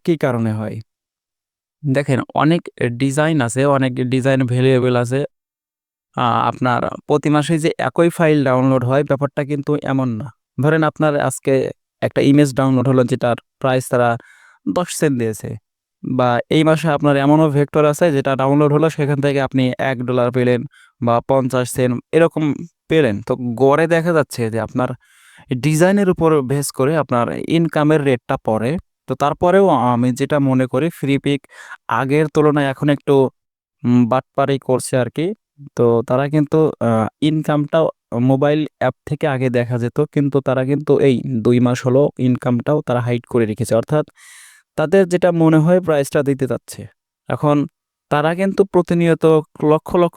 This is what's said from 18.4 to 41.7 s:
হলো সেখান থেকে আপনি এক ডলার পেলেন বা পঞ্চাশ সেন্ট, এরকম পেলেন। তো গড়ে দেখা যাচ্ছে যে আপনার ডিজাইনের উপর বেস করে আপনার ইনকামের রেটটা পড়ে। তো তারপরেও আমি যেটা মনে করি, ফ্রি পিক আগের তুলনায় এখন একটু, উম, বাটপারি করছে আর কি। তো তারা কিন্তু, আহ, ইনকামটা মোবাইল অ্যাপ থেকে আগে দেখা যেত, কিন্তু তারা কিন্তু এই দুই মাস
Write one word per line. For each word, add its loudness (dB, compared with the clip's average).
হলো 2
সেখান -2
থেকে 0
আপনি -2
এক -4
ডলার 0
পেলেন 0
বা 2
পঞ্চাশ 0
সেন্ট, -2
এরকম 2
পেলেন। 2
তো -6
গড়ে 4
দেখা 0
যাচ্ছে -2
যে -6
আপনার -4
ডিজাইনের 2
উপর 0
বেস -4
করে -2
আপনার -2
ইনকামের 2
রেটটা -2
পড়ে। -2
তো -10
তারপরেও 2
আমি 2
যেটা -2
মনে 2
করি, -2
ফ্রি -2
পিক -2
আগের 0
তুলনায় 2
এখন -2
একটু, 0
উম, 4
বাটপারি -2
করছে -2
আর 0
কি। -4
তো 0
তারা 0
কিন্তু, 0
আহ, 0
ইনকামটা 0
মোবাইল 2
অ্যাপ -2
থেকে -4
আগে -2
দেখা -2
যেত, -4
কিন্তু 0
তারা -2
কিন্তু -2
এই 4
দুই 2
মাস 2